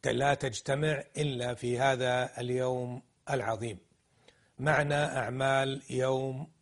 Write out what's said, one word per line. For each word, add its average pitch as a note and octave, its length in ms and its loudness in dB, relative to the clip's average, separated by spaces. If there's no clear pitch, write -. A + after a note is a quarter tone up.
لا C3 280 2
تجتمع C#3 680 -2
إلا B2 360 -2
في A#2+ 260 -2
هذا B2+ 580 2
اليوم B2 640 -2
العظيم. A2+ 480 -2
معنى C#3+ 360 2
أعمال C3+ 920 0
يوم C3 580 -2